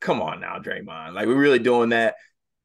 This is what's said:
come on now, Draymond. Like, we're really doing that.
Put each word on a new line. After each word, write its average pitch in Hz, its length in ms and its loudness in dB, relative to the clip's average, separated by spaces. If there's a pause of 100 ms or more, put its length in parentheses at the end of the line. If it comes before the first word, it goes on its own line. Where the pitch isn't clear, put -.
come 135 220 -2
on 85 180 -6
now, 90 180 -10
Draymond. 85 560 -12
Like, 104 120 -4
we're 117 80 2
really 139 240 6
doing 120 320 2
that. 117 240 2 (500)